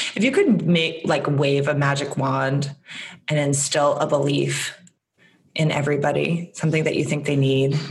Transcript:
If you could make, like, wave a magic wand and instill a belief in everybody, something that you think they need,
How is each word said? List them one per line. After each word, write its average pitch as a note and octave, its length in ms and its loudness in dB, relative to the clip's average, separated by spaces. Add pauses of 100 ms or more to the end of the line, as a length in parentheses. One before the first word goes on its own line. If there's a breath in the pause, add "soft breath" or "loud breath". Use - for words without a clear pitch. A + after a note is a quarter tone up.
(160 loud breath)
If F#3+ 80 0
you C4 80 2
could C#4 360 2
make, E3 380 0
like, C#3+ 220 0
wave C#3 400 2
a D3+ 60 0
magic C#3 420 0
wand C3+ 580 -2 (540 loud breath)
and D3+ 120 0
instill C#3+ 580 2
a D3+ 100 0
belief C#3+ 680 0 (760 soft breath)
in D#3 160 2
everybody, D3 840 0
something D#3 320 0
that D#3 100 -2
you D3+ 80 0
think D3 220 -4
they D3 100 0
need, C3+ 400 2 (160)